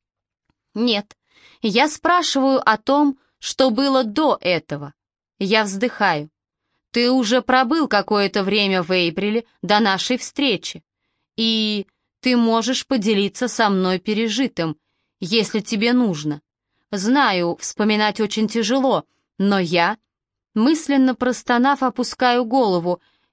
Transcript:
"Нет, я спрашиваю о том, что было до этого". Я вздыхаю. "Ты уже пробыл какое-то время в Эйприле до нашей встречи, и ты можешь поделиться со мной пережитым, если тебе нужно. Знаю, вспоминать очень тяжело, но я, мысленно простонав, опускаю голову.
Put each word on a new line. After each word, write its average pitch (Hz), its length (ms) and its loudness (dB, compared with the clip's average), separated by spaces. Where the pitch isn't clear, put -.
"Нет, 214 420 -2
я 233 260 2
спрашиваю 285 800 0
о 220 100 2
том, 285 420 0
что - 300 2
было 262 340 2
до 226 380 0
этого". 147 520 -4
Я 208 280 0
вздыхаю. 196 640 -2
"Ты 240 200 0
уже 247 300 2
пробыл 262 460 2
какое-то 202 560 0
время 196 380 0
в 175 100 -4
Эйприле 185 540 -2
до 208 200 2
нашей 202 360 0
встречи, - 640 -4
и 220 520 -2
ты 247 160 2
можешь 226 500 0
поделиться 214 600 0
со 220 200 0
мной 185 300 0
пережитым, 214 800 -2
если 202 400 -2
тебе 226 320 -2
нужно. 151 500 -2
Знаю, 202 680 0
вспоминать 214 600 -2
очень 214 260 -2
тяжело, 233 580 0
но 196 220 2
я, 175 380 0
мысленно 269 600 2
простонав, 254 680 0
опускаю 247 640 0
голову. 185 560 0